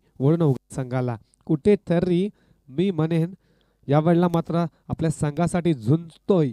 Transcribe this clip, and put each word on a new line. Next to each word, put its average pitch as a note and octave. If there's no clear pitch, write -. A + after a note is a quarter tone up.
वडून D3+
संघाला B2+
कुठेतरी F3+
मी D#3+
म्हणेन E3
या C#3
वेळेला F3
मात्र E3+
आपल्या D#3+
संघासाठी D#3
झुंजतोय. D#3